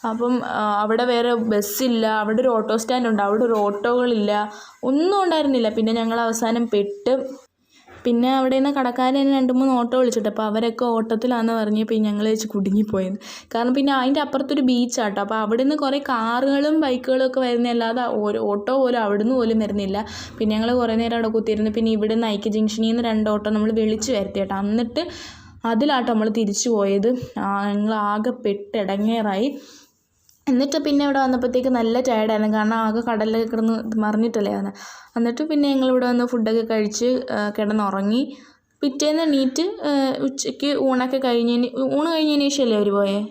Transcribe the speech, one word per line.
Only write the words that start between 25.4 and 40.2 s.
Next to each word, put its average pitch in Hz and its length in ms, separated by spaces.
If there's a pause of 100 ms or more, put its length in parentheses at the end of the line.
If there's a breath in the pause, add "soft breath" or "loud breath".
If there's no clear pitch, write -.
അതിലാട്ടോ 240 480
നമ്മൾ 220 160
തിരിച്ചു 214 420
പോയത്. 202 400 (280 loud breath)
ആ, 202 340
ഞങ്ങൾ 208 220
ആകെ 214 360
പെട്ടിടങ്ങേറായി. 208 1200 (1000 loud breath)
എന്നിട്ട് 277 300
പിന്നെ 285 260
ഇവിടെ 277 160
വന്നപ്പോഴത്തേക്ക് 254 480
നല്ല 233 320
ടയേർഡായിരുന്നു. 214 560
കാരണം 214 200
ആകെ 226 240
കടലിലൊക്കെ 226 500
കിടന്ന് 226 240 (300)
മറിഞ്ഞിട്ടല്ലേ 214 500
വന്നത്. 196 180 (440 loud breath)
എന്നിട്ട് 233 320
പിന്നെ 294 200
ഞങ്ങൾ 269 200
ഇവിടെ 254 180
വന്ന് 247 180
ഫുഡൊക്കെ 226 460
കഴിച്ച്, 220 380 (220)
ആ, 208 280
കിടന്നുറങ്ങി. 208 640 (600 loud breath)
പിറ്റേന്ന് 294 400
എണീറ്റ്, 277 400 (260)
ആ, - 20 (340)